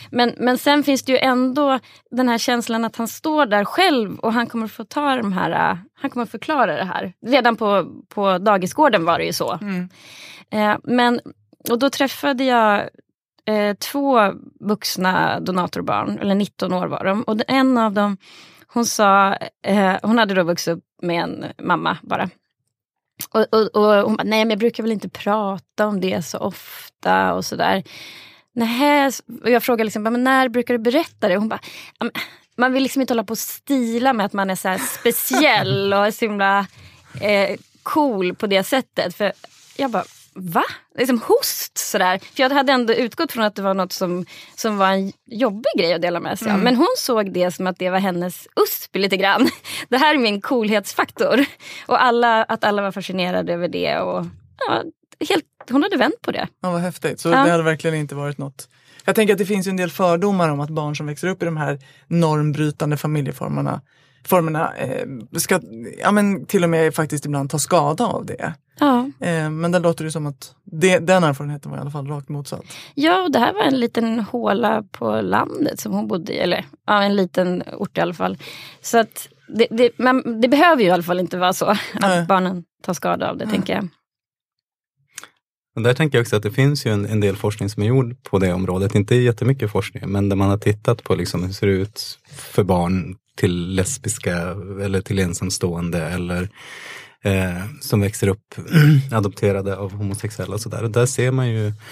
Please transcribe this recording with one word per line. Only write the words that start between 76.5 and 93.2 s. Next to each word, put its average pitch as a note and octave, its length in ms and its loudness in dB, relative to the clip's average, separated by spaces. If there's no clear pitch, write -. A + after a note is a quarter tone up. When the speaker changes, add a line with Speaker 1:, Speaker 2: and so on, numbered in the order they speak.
Speaker 1:
ja, G3+ 160 2
en G3+ 120 2
liten F3+ 480 0
ort - 200 -6
i E3+ 40 0
alla E3+ 120 -2
fall. F#3 240 -4
Så - 160 0
att - 320 -2
det, G#3+ 240 2
det, A#3 260 4
men A#3+ 440 0
det B3+ 60 4
behöver D4 340 6
ju F#3 60 6
i F3 40 6
alla F3 120 2
fall F3 160 -2
inte F3+ 180 -4
vara F3+ 160 2
så E3 120 -2
att G3+ 140 2
Speaker 2:
Nej. F3+ 240 2
Speaker 1:
barnen F#3 380 0
tar F3+ 100 -4
skada F3 360 -2
av - 80 -6
det, - 80 -6
Speaker 2:
Nej. G#3+ 80 -2
Speaker 1:
tänker G3 200 -2
jag. G3 140 -4
Speaker 3:
Och A#2 60 -4
där A#2+ 120 4
tänker C#3 240 2
jag A#2+ 60 4
också A2 120 -2
att G#2+ 80 0
det G#2 80 0
finns C#3 340 2
ju A2+ 80 2
en, G2+ 120 0
en G#2+ 140 0
del G2+ 160 2
forskning G2+ 340 -2
som G#2 140 -4
är G#2+ 40 2
gjord B2 360 0
på - 160 0
det F#2 140 2
området. F#2 420 -2
Inte G#2 200 4
jättemycket B2 560 2
forskning, G2 400 -4
men G2+ 180 0
där G2 60 2
man G2 140 4
har G2 80 2
tittat - 460 0
på F#2 120 0
liksom F2 280 -4
hur F#2 100 -6
ser G2+ 140 0
det G2 60 4
ut - 540 -4
för - 360 -2
barn F2+ 520 0